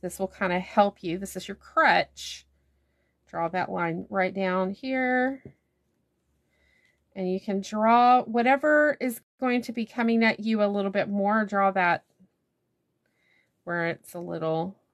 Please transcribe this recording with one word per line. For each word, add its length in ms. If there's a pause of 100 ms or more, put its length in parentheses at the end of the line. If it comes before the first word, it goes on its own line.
This 180
will 80
kinda 320
help 420
you. 160
This 180
is 120
your 80
crutch. 880 (800)
Draw 220
that 220
line 380
right 240
down 380
here. 720 (1700)
And 160
you 80
can 220
draw 600
whatever 760
is 220 (180)
going 240
to 80
be 140
coming 380
at 180
you 200
a 60
little 240
bit 160
more. 380
Draw 260
that 320 (1600)
where 240
it's 260
a 60
little 560 (180)